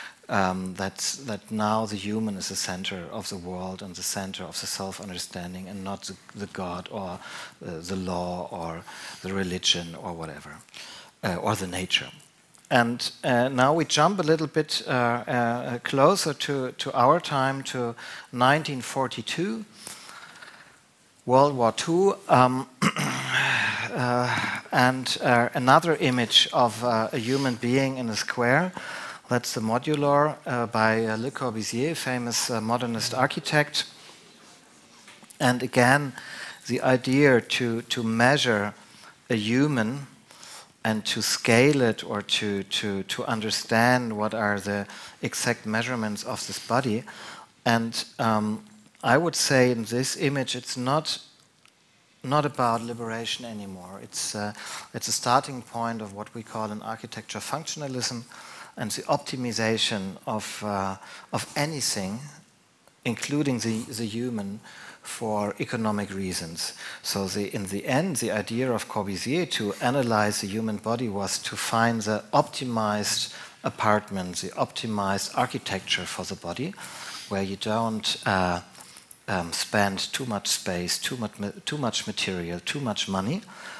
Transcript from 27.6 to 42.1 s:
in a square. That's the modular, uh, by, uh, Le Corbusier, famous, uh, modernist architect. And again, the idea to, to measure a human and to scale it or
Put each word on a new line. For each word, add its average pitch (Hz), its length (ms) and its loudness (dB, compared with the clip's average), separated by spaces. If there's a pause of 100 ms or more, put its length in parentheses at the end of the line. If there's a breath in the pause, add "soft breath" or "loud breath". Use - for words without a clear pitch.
in 120 100 -2
a 107 80 -2
square. 139 560 2 (560 loud breath)
That's 120 260 0
the 120 60 -4
modular, 143 760 2 (100)
uh, 123 200 0
by, 110 400 4
uh, 110 100 0
Le 120 140 -2
Corbusier, 123 640 -2
famous, 123 540 -2
uh, 117 100 0
modernist 117 540 0
architect. 147 680 2 (1500 loud breath)
And 123 240 4
again, 127 500 6 (540 loud breath)
the 123 160 0
idea 131 580 6
to, 117 420 0
to - 200 -4
measure 113 720 4 (540 loud breath)
a 123 80 2
human 127 680 2 (760 loud breath)
and 110 220 0
to - 180 -2
scale 127 600 4
it 110 200 2
or 104 200 -4